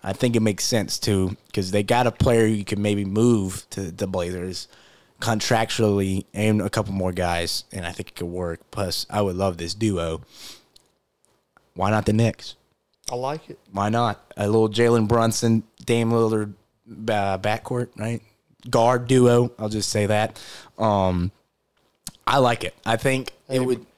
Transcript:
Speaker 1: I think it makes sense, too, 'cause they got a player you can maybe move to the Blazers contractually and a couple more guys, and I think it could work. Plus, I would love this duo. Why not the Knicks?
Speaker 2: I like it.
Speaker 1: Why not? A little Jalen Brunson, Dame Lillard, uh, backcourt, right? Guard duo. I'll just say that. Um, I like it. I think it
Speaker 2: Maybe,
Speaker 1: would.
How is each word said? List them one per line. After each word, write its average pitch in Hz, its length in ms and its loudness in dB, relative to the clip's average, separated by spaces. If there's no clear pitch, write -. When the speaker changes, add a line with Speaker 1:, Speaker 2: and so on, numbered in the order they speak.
Speaker 1:
I 98 100 -6
think 120 220 0
it 117 60 4
makes 107 240 0
sense, - 340 -2
too, 95 380 0
'cause 92 160 -2
they 101 140 0
got 120 240 2
a - 20 4
player 113 360 4
you 107 180 0
can 104 180 -4
maybe 104 220 0
move 101 680 2
to 95 220 -8
the 98 160 -6
Blazers 90 580 -6
contractually 104 1040 0
and 107 260 2
a 98 80 -4
couple 101 240 -2
more 92 200 -2
guys, 87 580 -2
and 90 160 -8
I 85 60 -8
think 90 160 -12
it - 80 -20
could 87 100 -10
work. 87 320 -8
Plus, 95 360 -4
I 104 140 0
would 92 140 -2
love 95 200 -2
this 85 160 -8
duo. 90 500 -2
Why 95 160 0
not 107 160 2
the 107 60 2
Knicks? 110 420 0
Speaker 2:
I - 40 -6
like 135 340 -6
it. - 100 -18
Speaker 1:
Why 98 180 -2
not? 113 320 0
A 104 100 -2
little 110 220 4
Jalen 117 400 2
Brunson, 113 540 2
Dame 117 260 0
Lillard, 110 440 0
uh, 98 300 0
backcourt, 113 580 -4
right? 113 240 -6
Guard 123 380 4
duo. 123 520 6
I'll 107 100 -4
just 107 220 -4
say 104 160 2
that. 107 340 0
Um, 95 520 2
I 135 120 2
like 120 260 2
it. - 100 -8
I 113 120 0
think 131 320 -2
it 135 120 -6
Speaker 2:
Maybe, 127 60 0
Speaker 1:
would. 120 200 -4